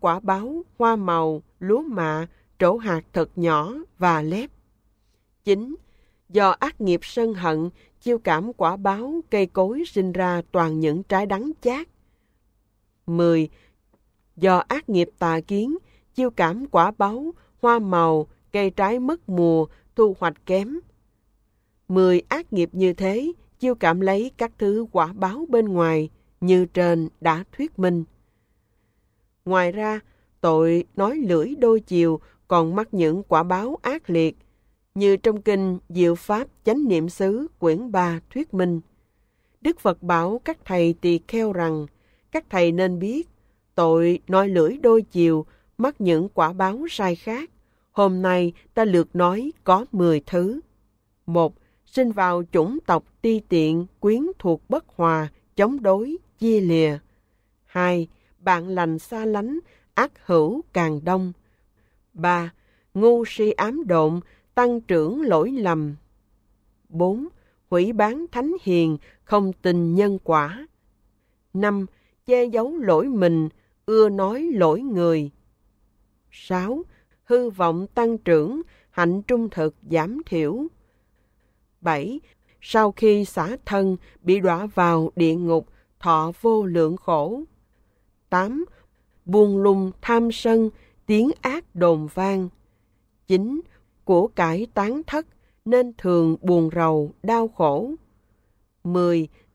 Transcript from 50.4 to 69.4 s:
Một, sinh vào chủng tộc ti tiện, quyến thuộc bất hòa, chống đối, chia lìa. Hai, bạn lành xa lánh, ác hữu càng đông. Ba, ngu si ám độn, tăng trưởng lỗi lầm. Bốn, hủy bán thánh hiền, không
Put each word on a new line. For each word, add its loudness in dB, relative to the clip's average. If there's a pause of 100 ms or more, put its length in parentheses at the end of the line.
Một, 0 (320)
sinh 0
vào 0 (100)
chủng 0
tộc 0 (180)
ti 0
tiện, 0 (140)
quyến 2 (160)
thuộc -2
bất -4
hòa, -2 (280)
chống 0
đối, 0 (220)
chia 2
lìa. 2 (640)
Hai, -2 (300)
bạn -2
lành -2
xa -10
lánh, -4 (360)
ác -4
hữu 0 (100)
càng -2
đông. -2 (800)
Ba, -2 (420)
ngu 4
si -2
ám -4
độn, 2 (340)
tăng 0
trưởng 0
lỗi 2
lầm. -4 (920)
Bốn, -2 (420)
hủy 0
bán -2
thánh -4
hiền, 0 (260)
không 0